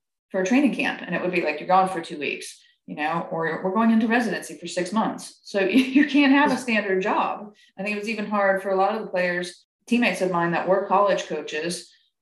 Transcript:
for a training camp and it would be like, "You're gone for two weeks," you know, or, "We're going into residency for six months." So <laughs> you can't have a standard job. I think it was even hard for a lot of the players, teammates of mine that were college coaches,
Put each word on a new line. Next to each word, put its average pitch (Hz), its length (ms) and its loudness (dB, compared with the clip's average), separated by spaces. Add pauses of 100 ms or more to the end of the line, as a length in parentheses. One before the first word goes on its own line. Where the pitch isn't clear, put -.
(320)
for 190 100 -2
a 185 40 0
training 247 300 2
camp 135 260 -4
and 175 140 -8
it - 60 -4
would 180 100 -2
be 175 100 0
like, 151 180 -4
"You're 165 80 -10
gone 185 220 4
for 165 120 -6
two 160 180 -12
weeks," - 400 -8 (260)
you 185 100 -12
know, 160 360 -4
or, 160 320 -4
"We're 185 100 -2
going 226 180 2
into 220 160 4
residency 214 480 -2
for 175 120 -14
six 175 260 -6
months." 185 500 -4
So - 160 -4
<laughs> - 20 2
you 262 460 4
can't 285 260 4
have 285 180 6
a 254 60 0
standard 208 440 0
job. - 500 -2 (260)
I 190 60 -8
think 208 120 -4
it 208 40 -6
was 208 100 -6
even 214 200 -4
hard 196 320 2
for 202 80 -4
a 190 60 2
lot 196 200 2
of 214 60 -4
the 196 80 -8
players, 180 560 -4 (220)
teammates 233 340 2
of 180 100 0
mine 170 200 0
that 160 160 -2
were 190 180 2
college 196 420 2
coaches, 156 640 -8 (300)